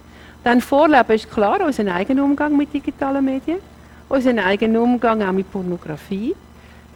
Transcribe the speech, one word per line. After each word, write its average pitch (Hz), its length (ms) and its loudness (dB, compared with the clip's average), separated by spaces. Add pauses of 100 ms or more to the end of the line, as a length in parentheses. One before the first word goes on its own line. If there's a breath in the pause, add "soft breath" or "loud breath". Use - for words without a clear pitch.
(440 loud breath)
Dann 240 160 4
Vorleben 277 540 4
ist - 160 -2
klar, 240 340 0
unser 220 300 -2
eigener 262 280 -2
Umgang 285 340 0
mit 285 180 -2
digitalen 277 500 -4
Medien, 269 340 -4 (500 loud breath)
unser 240 360 0
eigener 220 380 0
Umgang 233 400 0
auch 185 100 -2
mit 190 180 -2
Pornografie. 185 840 -6 (600 loud breath)